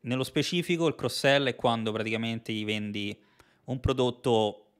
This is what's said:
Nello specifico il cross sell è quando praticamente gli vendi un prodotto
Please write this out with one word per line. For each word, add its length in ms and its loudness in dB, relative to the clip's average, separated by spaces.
Nello 220 -2
specifico 600 0
il 80 2
cross 240 -4
sell 300 4
è 80 -2
quando 360 0
praticamente 600 -4
gli 100 -4
vendi 560 -4
un 160 -6
prodotto 880 2